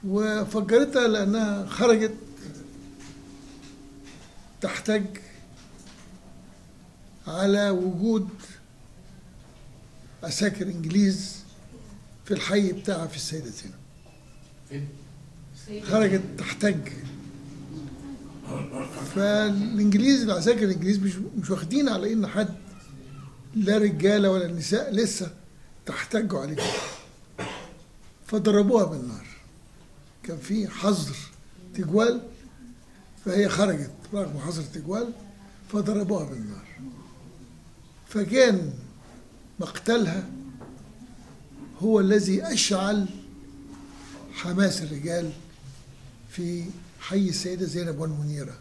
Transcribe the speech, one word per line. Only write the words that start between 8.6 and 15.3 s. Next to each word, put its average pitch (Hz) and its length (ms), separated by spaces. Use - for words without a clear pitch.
عساكر 196 440
إنجليز 190 720
في 202 100
الحي 196 380
بتاعها 165 340
في 147 100
السيدة 139 340
زينب. - 240